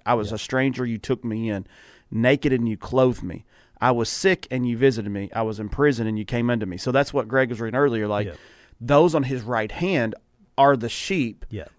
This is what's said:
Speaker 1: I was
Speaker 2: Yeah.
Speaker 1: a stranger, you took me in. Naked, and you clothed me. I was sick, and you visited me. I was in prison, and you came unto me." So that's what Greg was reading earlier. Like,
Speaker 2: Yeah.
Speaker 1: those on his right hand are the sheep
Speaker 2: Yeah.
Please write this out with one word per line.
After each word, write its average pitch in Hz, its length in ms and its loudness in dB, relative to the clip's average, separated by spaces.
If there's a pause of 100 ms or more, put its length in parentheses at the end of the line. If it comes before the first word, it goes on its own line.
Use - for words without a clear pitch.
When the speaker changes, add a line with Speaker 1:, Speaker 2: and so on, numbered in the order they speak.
Speaker 1:
I 117 80 2
was 107 160 0
Speaker 2:
Yeah. 113 60 -6
Speaker 1:
a - 20 -6
stranger, 131 480 -2
you 117 120 -4
took 117 260 -4
me 113 260 -4
in. 101 160 -4 (460)
Naked, 131 420 2
and 120 140 2
you 110 100 -2
clothed 127 460 2
me. 90 220 -10 (360)
I 123 100 4
was 117 180 0
sick, - 400 0
and 123 180 -2
you 117 100 -2
visited 113 340 2
me. 98 220 -6
I 113 100 -2
was 110 160 -4
in 107 100 -8
prison, 131 380 2
and 110 100 -2
you 107 80 -6
came 120 240 0
unto 113 160 0
me." 92 120 -6
So 123 140 -4
that's 139 220 2
what 123 140 0
Greg 131 220 2
was 113 120 -8
reading 113 160 -4
earlier. 117 300 2
Like, 104 200 -2
Speaker 2:
Yeah. 85 60 -10 (480)
Speaker 1:
those 143 340 4
on 147 80 2
his 127 200 -4
right 110 280 -2
hand 143 440 -2 (420)
are 139 180 8
the 117 140 -4
sheep 135 600 -4
Speaker 2:
Yeah. 98 160 -10 (120)